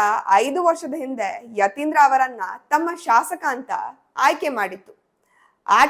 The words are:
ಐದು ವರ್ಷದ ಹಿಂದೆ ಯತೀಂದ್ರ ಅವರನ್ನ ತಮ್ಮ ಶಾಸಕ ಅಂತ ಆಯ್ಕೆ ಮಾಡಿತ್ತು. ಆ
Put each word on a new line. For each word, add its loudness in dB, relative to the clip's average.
ಐದು -2
ವರ್ಷದ -2
ಹಿಂದೆ -6
ಯತೀಂದ್ರ -2
ಅವರನ್ನ 0
ತಮ್ಮ 0
ಶಾಸಕ 0
ಅಂತ -12
ಆಯ್ಕೆ 0
ಮಾಡಿತ್ತು. -8
ಆ 6